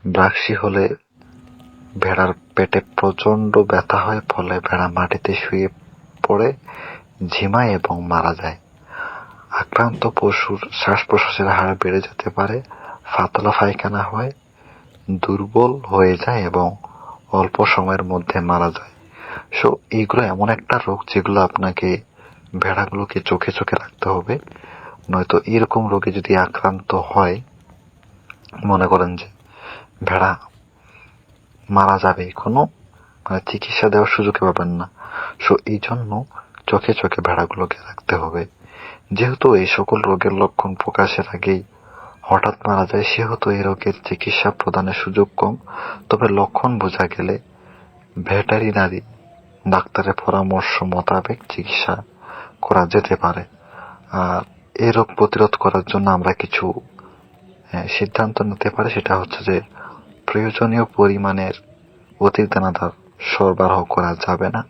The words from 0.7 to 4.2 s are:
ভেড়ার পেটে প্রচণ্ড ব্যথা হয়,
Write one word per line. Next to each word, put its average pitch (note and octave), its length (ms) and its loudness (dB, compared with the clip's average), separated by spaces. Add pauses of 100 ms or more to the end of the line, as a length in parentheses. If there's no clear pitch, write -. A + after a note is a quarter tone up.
ভেড়ার F#2 360 0 (220)
পেটে F#2+ 240 2 (160)
প্রচণ্ড G3+ 640 2
ব্যথা - 380 2
হয়, G#2 320 -2